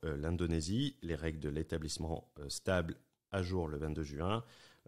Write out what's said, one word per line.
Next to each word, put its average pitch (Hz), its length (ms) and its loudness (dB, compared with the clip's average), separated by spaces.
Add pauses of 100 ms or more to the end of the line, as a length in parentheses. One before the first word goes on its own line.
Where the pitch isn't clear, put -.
euh, 78 120 0
l'Indonésie, 85 840 2
les 82 120 -2
règles 78 260 -2
de 76 80 -2
l'établissement, 78 920 -2
euh, 71 100 -8
stable 87 480 0 (340)
à 98 120 0
jour 90 260 0
le 76 100 -2
vingt-deux 76 240 0
juin, 85 420 0 (440)